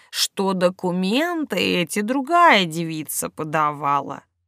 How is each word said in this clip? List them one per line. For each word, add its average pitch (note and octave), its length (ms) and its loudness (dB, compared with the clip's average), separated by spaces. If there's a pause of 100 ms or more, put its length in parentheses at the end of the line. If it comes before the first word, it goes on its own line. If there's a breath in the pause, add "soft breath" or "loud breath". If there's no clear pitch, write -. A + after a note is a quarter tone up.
что - 440 -2
документы F#3+ 1040 -2
эти F#3 440 0
другая C4+ 640 4
девица D#3+ 640 -6
подавала. D3 920 -2 (240)